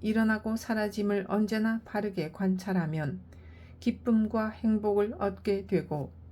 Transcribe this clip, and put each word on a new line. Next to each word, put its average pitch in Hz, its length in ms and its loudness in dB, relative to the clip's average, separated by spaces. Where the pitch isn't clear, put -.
일어나고 220 560 2
사라짐을 202 720 0
언제나 220 560 0
바르게 190 480 -4
관찰하면 185 880 0
기쁨과 220 720 0
행복을 208 720 2
얻게 196 480 0
되고 151 440 0